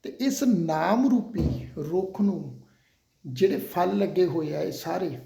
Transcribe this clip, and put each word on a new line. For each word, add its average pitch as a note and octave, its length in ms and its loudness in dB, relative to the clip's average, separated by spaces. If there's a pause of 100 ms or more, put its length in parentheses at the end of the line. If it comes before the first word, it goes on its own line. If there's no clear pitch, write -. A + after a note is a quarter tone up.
ਤੇ - 180 -12
ਇਸ C4+ 220 0
ਨਾਮ F#3 680 2
ਰੂਪੀ - 640 0
ਰੁੱਖ F#3 440 -2
ਨੂੰ D#3+ 460 -2 (600)
ਜਿਹੜੇ C3+ 320 2
ਫਲ F#3+ 400 0
ਲੱਗੇ F3+ 280 2
ਹੋਏ D#3 280 -2
ਆ, D3+ 80 -4
ਇਹ - 100 -2
ਸਾਰੇ E3 540 -4